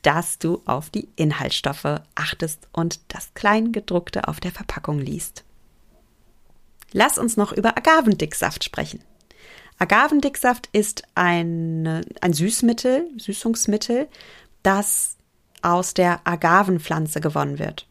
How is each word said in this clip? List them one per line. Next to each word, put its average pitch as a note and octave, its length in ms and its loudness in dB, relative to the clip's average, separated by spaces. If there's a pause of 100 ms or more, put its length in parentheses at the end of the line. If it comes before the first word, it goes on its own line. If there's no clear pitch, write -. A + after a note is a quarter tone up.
dass D#3 360 0
du E3+ 280 -2
auf D3 240 -2
die - 260 -6
Inhaltsstoffe D3 840 -2 (140)
achtest - 580 -8
und E3+ 360 -2
das - 240 -14
Kleingedruckte G#3+ 960 0
auf D3+ 100 -6
der F3+ 140 -6
Verpackung - 460 -6
liest. C#3+ 460 -8 (1500)
Lass A3+ 240 4
uns A3+ 220 0
noch G#3 140 2
über A3+ 260 2
Agavendicksaft A3+ 840 2
sprechen. - 400 -8 (760)
Agavendicksaft B3+ 920 2
ist G#3 320 0 (100)
ein, E3 920 0 (160)
ein E3+ 140 2
Süßmittel, A#3 840 2
Süßungsmittel, A3+ 920 -2 (540)
das - 540 0 (460)
aus F3 320 0
der F3 300 2
Agavenpflanze E3 1000 2
gewonnen C#3+ 360 -2
wird. - 320 -8